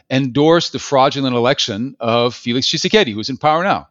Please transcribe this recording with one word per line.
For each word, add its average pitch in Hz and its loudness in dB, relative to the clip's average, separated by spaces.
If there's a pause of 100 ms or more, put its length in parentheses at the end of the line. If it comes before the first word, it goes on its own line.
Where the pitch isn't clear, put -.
endorsed 143 2
the 131 -8
fraudulent 135 0
election 120 -2
of 120 0
Felix 123 -4
Tshisekedi, 165 0
who's 107 -8
in 127 -8
power 156 0
now. 156 -2